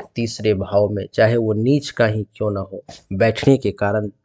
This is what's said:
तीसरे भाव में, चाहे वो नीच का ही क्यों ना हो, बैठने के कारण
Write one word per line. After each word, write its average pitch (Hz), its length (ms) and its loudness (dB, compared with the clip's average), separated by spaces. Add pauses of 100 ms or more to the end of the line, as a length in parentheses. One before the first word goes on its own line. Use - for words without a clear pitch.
(160)
तीसरे 110 380 -2
भाव 98 360 0
में, 101 240 -6
चाहे 113 240 4
वो 110 160 0
नीच 127 360 0
का - 160 0
ही 107 180 -2 (120)
क्यों 107 160 -2
ना 98 80 -4
हो, 95 240 -10 (300)
बैठने 113 440 2
के 135 140 -2
कारण 104 380 -2 (160)